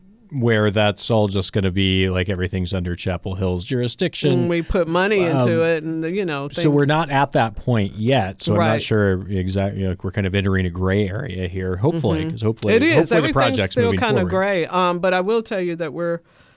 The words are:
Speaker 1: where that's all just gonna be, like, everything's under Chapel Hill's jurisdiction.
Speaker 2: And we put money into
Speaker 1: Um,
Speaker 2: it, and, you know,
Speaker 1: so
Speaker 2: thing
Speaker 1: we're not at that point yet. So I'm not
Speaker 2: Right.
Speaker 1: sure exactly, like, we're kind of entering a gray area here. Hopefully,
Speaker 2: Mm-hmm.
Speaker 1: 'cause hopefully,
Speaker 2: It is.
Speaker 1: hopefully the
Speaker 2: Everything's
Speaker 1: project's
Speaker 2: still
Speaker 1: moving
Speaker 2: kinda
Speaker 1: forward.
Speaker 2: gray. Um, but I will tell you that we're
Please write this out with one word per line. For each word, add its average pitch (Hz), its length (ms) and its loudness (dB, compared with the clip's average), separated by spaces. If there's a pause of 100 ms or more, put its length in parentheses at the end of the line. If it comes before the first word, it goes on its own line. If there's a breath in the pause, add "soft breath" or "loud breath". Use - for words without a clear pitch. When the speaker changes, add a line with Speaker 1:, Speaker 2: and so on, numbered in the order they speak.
(340)
Speaker 1:
where 113 360 4
that's 104 400 2
all 107 200 4
just 95 240 -2
gonna 95 180 2
be, 95 380 2
like, 90 180 0
everything's 92 460 -4
under 90 220 -4
Chapel 92 400 -6
Hill's 90 280 -2
jurisdiction. 127 720 -2
Speaker 2:
And 175 160 2
we 170 120 0
put 165 280 -2
money 190 340 2
into 165 380 2
Speaker 1:
Um, 165 80 2
Speaker 2:
it, 160 140 0
and, 160 320 -4
you 202 100 -2
know, 143 240 -4
Speaker 1:
so - 120 -4
Speaker 2:
thing 151 120 4
Speaker 1:
we're 143 120 4
not 151 240 0
at 139 240 2
that 113 220 2
point 110 400 0
yet. 107 460 0
So 107 120 0
I'm 104 60 4
not 107 60 2
Speaker 2:
Right. 110 160 0
Speaker 1:
sure 98 480 2
exactly, 98 580 -2
like, 92 160 -6
we're 117 80 -6
kind 98 160 -2
of 92 80 -2
entering 95 300 2
a 90 40 -2
gray 92 380 0
area 92 400 -6
here. 92 300 -4
Hopefully, 156 440 0
Speaker 2:
Mm-hmm. 160 100 -4
Speaker 1:
'cause 110 100 -8
hopefully, 110 320 0
Speaker 2:
It 247 100 4
is. 320 120 2
Speaker 1:
hopefully 170 120 4
the 233 80 0
Speaker 2:
Everything's 160 180 2
Speaker 1:
project's 247 380 0
Speaker 2:
still 240 140 0
Speaker 1:
moving 202 140 0
Speaker 2:
kinda 214 220 0
Speaker 1:
forward. 180 80 -2
Speaker 2:
gray. 185 380 0
Um, 180 320 0
but 185 140 0
I 185 80 0
will 220 200 0
tell 214 200 -6
you 175 160 -4
that 160 160 -6
we're 170 260 -4 (380 soft breath)